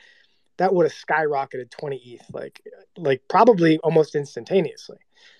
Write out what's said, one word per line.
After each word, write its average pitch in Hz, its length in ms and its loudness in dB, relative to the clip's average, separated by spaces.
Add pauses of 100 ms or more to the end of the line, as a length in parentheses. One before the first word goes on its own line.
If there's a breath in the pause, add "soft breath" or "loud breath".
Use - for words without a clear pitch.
(580 soft breath)
That 190 160 0
would 175 120 2
have 143 80 -4
skyrocketed 139 800 -6
twenty 123 480 -12
eth, - 140 -20
like, - 280 -16 (360)
like, 143 300 -2
probably 175 520 4
almost 160 360 0
instantaneously. 147 800 -6 (420 soft breath)